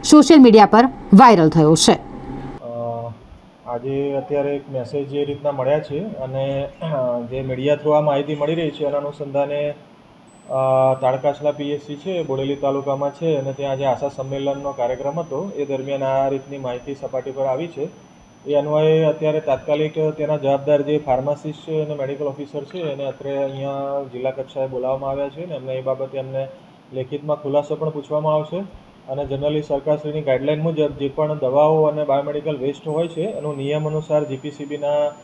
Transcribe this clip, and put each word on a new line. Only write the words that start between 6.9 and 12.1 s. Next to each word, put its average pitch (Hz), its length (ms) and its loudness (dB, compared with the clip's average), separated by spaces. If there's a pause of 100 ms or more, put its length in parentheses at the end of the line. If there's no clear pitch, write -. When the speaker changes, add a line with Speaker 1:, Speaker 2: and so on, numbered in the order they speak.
Speaker 2:
જે 131 120 -6
મીડિયા 131 340 0
થ્રુ 151 140 -2
આ 151 100 4
માહિતી 147 340 0
મળી 147 200 -2
રહી 165 160 -2
છે, 147 140 -6
એના 143 140 -2
અનુસંધાને, 143 720 -4 (800)
અ, 131 500 4
તાડકાશલા 139 500 0
પી 143 200 -6
એસ 147 100 -4
સી 147 160 -12
છે, 175 260 -6